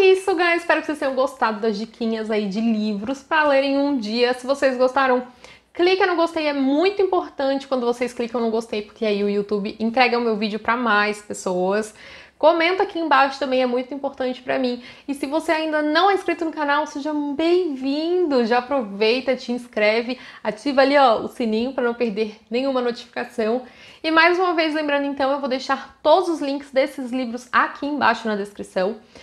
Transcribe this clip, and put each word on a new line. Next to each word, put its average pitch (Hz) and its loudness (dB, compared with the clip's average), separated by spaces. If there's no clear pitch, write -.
isso, 381 4
guys. 339 2
Espero 320 2
que 311 -10
vocês 302 -4
tenham 269 -2
gostado 247 -2
das 214 0
diquinhas 226 -4
aí 208 0
de 196 -4
livros 214 -2
pra 311 2
lerem 277 2
um 285 0
dia. 240 0
Se 247 -14
vocês 269 2
gostaram, 254 2
clica 381 4
no 359 2
gostei, 330 0
é 294 0
muito 285 2
importante 285 0
quando 254 -2
vocês 240 -2
clicam 240 -4
no 233 0
gostei, 220 -4
porque - -6
aí 208 0
o 202 2
YouTube 202 -2
entrega 233 2
o - 0
meu 226 0
vídeo 214 -4
pra 226 -2
mais 208 0
pessoas. 196 -4
Comenta 339 2
aqui 381 -4
embaixo 277 2
também, 262 0
é 254 0
muito 247 -4
importante 269 -6
pra 269 -2
mim. 247 -2
E 277 -4
se 277 -6
você 320 -2
ainda 311 0
não 311 4
é 392 2
inscrito 349 -2
no 320 -4
canal, 294 -2
seja 302 -6
bem-vindo! 294 0
Já 233 2
aproveita, 240 0
te 247 -8
inscreve, 233 -2
ativa 247 -2
ali, 277 6
ó, 247 6
o 220 -6
sininho 226 -2
pra 262 -2
não 233 0
perder 220 -4
nenhuma 254 0
notificação. 240 -4
E 320 -2
mais 330 4
uma 359 0
vez, 320 0
lembrando 285 -2
então, 277 -2
eu 277 -2
vou 269 -6
deixar 262 -6
todos 339 4
os 320 -2
links 277 -6
desses 262 -2
livros 247 -6
aqui 285 0
embaixo 233 0
na 214 -2
descrição. 202 -4